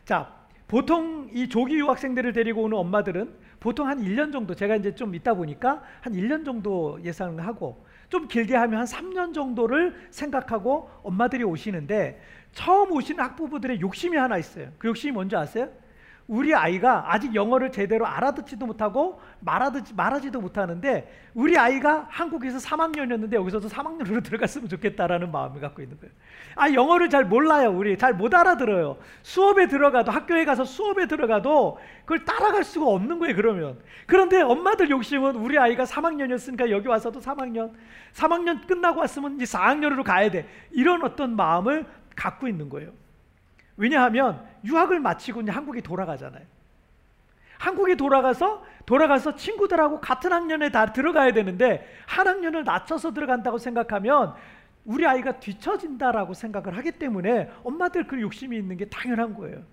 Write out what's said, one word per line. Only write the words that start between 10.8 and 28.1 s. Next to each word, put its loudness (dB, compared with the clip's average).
엄마들이 -2
오시는데, -4
처음 2
오시는 -2
학부모들의 -6
욕심이 -4
하나 0
있어요. -10
그 -4
욕심이 -4
뭔지 -4
아세요? -4
우리 2
아이가 2
아직 -2
영어를 2
제대로 -2
알아듣지도 -4
못하고 -2
말하듯이, -2
말하지도 -2
못하는데, -4
우리 4
아이가 4
한국에서 -6
삼 -4
학년이었는데 -2
여기서도 -2
삼 -8
학년으로 -4
<laughs> -10
들어갔으면 -4
좋겠다라는 -2
마음을 -6
갖고 -12
있는 -16
거예요. -20
아, 4
영어를 6
잘 6
몰라요. 6
우리 0
잘 4